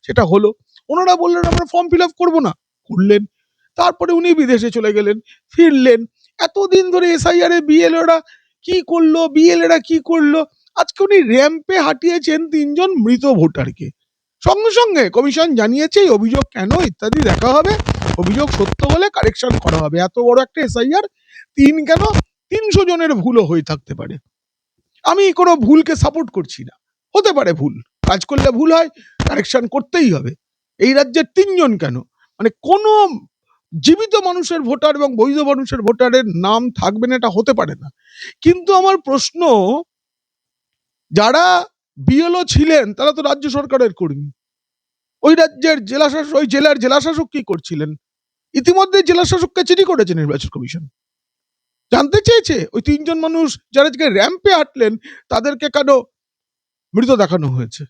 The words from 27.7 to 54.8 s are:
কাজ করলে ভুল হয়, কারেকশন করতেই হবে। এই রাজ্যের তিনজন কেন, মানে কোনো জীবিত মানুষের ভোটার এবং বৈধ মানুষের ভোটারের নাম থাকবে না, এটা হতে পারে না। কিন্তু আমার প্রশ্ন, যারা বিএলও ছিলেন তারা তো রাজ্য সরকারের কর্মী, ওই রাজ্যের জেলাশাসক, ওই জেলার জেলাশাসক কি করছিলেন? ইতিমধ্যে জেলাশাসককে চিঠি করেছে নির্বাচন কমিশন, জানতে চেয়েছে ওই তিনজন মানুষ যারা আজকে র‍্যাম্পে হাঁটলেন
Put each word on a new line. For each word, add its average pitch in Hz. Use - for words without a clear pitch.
কাজ 185
করলে 277
ভুল 311
হয়, 330
কারেকশন 240
করতেই 277
হবে। 139
এই 247
রাজ্যের 277
তিনজন 359
কেন, 139
মানে 220
কোনো 415
জীবিত 381
মানুষের 359
ভোটার 285
এবং 285
বৈধ 269
মানুষের 269
ভোটারের 247
নাম 208
থাকবে 220
না, 254
এটা 240
হতে 214
পারে 151
না। 143
কিন্তু 359
আমার 381
প্রশ্ন, 277
যারা 320
বিএলও 330
ছিলেন 294
তারা 269
তো 302
রাজ্য 285
সরকারের 254
কর্মী, 147
ওই 311
রাজ্যের 311
জেলাশাসক, 294
ওই 285
জেলার 277
জেলাশাসক 285
কি 269
করছিলেন? 156
ইতিমধ্যে 381
জেলাশাসককে 349
চিঠি 370
করেছে 226
নির্বাচন 147
কমিশন, 139
জানতে 285
চেয়েছে 330
ওই 233
তিনজন 302
মানুষ 320
যারা 277
আজকে 277
র‍্যাম্পে 311
হাঁটলেন 247